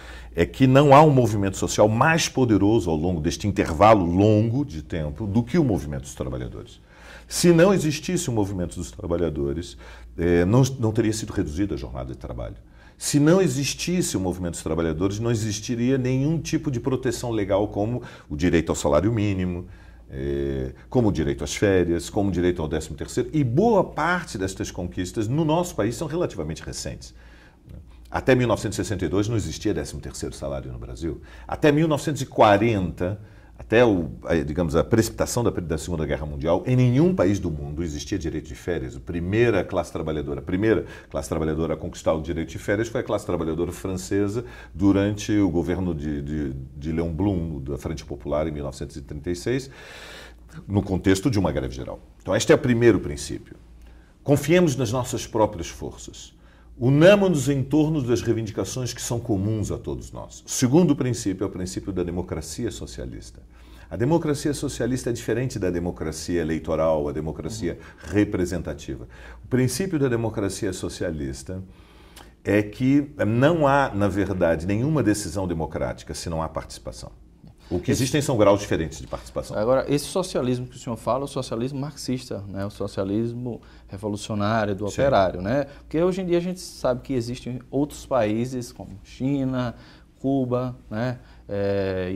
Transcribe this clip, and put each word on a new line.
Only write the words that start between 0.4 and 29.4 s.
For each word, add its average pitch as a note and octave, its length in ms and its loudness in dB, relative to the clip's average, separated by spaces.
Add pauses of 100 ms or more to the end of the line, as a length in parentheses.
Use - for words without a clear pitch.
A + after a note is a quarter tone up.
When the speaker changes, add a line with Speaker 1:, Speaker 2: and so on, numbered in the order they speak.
Speaker 1:
que C3 220 2
não C3+ 260 8
há C#3+ 80 12
um D#3+ 80 10
movimento G#2+ 480 4
social - 320 4
mais D#3 400 2
poderoso G#2 600 4
ao D#2+ 60 2
longo E2 240 0
deste D#2+ 280 -2
intervalo G2 580 6
longo G#2+ 580 4
de E2+ 200 -10
tempo D#2 420 -6
do G2+ 180 2
que - 140 -2
o D#3 80 4
movimento D2 380 -2
dos - 120 -16
trabalhadores. A#1+ 640 -10 (480)
Se - 240 4
não F3 220 8
existisse D#3 560 -2
o - 20 -2
movimento F#2+ 440 -2
dos F2 140 -10
trabalhadores, D#2+ 880 -4 (400)
eh, F2 280 4
não, A#2 160 6 (180)
não A2 120 0
teria A2 200 2
sido - 220 -6
reduzida F#2+ 420 -2
a - 20 -4
jornada B1+ 360 -8
de B1 40 -18
trabalho. A1 380 -10 (420)
Se - 220 2
não E3 220 8
existisse C#3+ 760 0
o - 20 0
movimento F2+ 340 -2
dos - 100 -10
trabalhadores, E2 560 0
não A#2 100 0
existiria A#2 680 0
nenhum C3 420 0
tipo D3 320 -2
de A#2+ 80 -2
proteção B2 520 -2
legal G2+ 360 2
como G#2+ 340 -2 (280)
o D2+ 60 -6
direito E2 360 4
ao D2+ 40 0
salário E2+ 360 2
mínimo, F#2 560 0 (420)
eh, C#2 640 -4 (160)
como A#2 200 4
o - 20 2
direito C#2+ 320 -2
às D2+ 100 -6
férias, F2 560 2
como G2+ 200 0
o - 20 -2
direito F2 300 2
ao D2+ 60 -2
décimo D#2 280 -4
terceiro. - 380 -4
E D3+ 100 2
boa F#3 400 4
parte E3 540 -4
destas F#2+ 340 -4
conquistas F#2+ 560 -6
no D3 160 0
nosso E3+ 320 0
país A2+ 200 0
são D#3+ 120 -6
relativamente G#2+ 560 -4
recentes. - 500 -12 (960)
Até A2 240 2
mil B2 140 2
novecentos G#2 320 0
e F#2+ 40 0
sessenta F2+ 200 -4
e D#2+ 60 0
dois G2+ 180 0
não A#2 80 -2
existia F2 380 -2